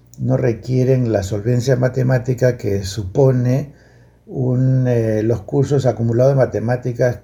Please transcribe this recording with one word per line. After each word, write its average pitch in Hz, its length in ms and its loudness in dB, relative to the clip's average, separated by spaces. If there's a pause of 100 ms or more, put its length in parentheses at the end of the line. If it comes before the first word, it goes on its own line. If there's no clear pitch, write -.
(180)
no 127 180 0
requieren 127 760 0
la 101 100 0
solvencia 117 540 0
matemática 127 800 0
que 98 280 -4
supone 127 920 0 (520)
un, 131 600 0
eh, 110 340 0
los 113 200 0
cursos 143 440 0
acumulados 117 460 2
de 135 60 2
matemáticas 123 840 -2